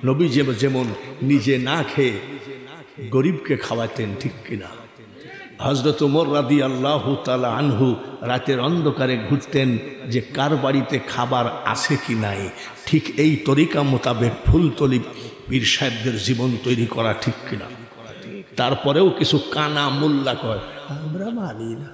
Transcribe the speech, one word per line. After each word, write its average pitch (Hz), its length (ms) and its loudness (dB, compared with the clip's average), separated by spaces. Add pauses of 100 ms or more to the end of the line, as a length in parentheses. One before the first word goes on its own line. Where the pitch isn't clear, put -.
নবী 143 220 4
যে-, 135 260 2
যেমন 127 320 0 (360)
নিজে 135 360 4
না 139 260 0 (120)
খেয়ে 120 240 2 (920)
গরিবকে 139 480 2
খাওয়াতেন, 113 600 -4
ঠিক 123 120 -4 (160)
কিনা? 101 180 -8 (960)
হযরত 139 440 2
ওমর 143 300 2
রাদিয়াল্লাহু 135 800 2
তাআলা 127 340 0
আনহু 123 460 2 (260)
রাতের 127 380 0
অন্ধকারে 139 580 2 (120)
ঘুরতেন 135 480 2 (320)
যে 117 120 0
কার 139 340 0
বাড়িতে 135 440 2
খাবার 123 460 0 (200)
আছে 110 320 0 (100)
কি 120 80 0
নাই। 101 340 -2 (360)
ঠিক - 340 0
এই 151 160 6
তরিকা 143 480 2
মোতাবেক 120 480 2 (140)
ফুলতলি 139 540 4 (500)
পীর 127 120 0
সাহেবদের 113 560 0
জীবন 120 460 0
তৈরি 123 220 2
করা, 113 280 0
ঠিক - 200 -2 (160)
কিনা? 104 160 -6 (920)
তারপরেও 139 540 4
কিছু - 280 2
কানা 147 520 0
মোল্লা 139 440 2
কয়, 110 260 -4 (280)
"আমরা 156 420 -6
মানি 117 460 -6
না।" 143 180 -12